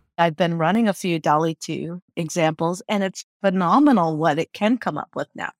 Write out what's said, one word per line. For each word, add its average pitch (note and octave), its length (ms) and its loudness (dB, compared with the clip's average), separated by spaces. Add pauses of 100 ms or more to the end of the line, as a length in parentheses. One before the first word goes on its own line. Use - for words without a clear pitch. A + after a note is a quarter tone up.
(180)
I've E3+ 180 0
been E3+ 220 0
running G3+ 300 2
a G3 40 2
few F3 280 -2
dali D#3+ 380 2
two D#3 440 -10 (140)
examples, E3 720 -2
and G3+ 160 -2
it's F#3 200 -8 (160)
phenomenal F#3 800 4
what D3+ 200 2
it - 140 -4
can A3 240 0
come D#3 220 -4
up - 160 -8
with - 200 -8
now, - 260 -8